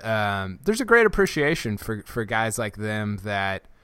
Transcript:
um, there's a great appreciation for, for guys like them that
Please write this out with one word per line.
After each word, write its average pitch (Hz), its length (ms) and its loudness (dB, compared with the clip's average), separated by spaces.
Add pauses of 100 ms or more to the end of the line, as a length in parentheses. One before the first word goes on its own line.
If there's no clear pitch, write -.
um, 101 600 -2
there's 220 180 0
a 254 40 -4
great 226 220 8
appreciation 156 720 2
for, 107 260 -8
for 113 220 -6
guys 113 340 0
like 104 180 -6
them 107 460 -2
that 98 400 -4 (200)